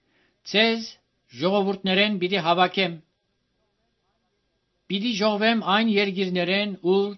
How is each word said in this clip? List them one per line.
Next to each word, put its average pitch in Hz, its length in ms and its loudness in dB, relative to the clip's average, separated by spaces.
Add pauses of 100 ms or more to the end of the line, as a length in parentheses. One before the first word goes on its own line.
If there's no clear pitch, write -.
(460)
Ձեզ 226 460 0 (400)
ժողովուրդներեն 196 920 0
պիտի 180 240 -2
հավաքեմ, 180 460 2 (2000)
պիտի 202 300 -4
ժողվեմ 214 420 2 (140)
այն 226 180 2
երկիրներեն, 196 880 -2
ուր 196 240 2 (100)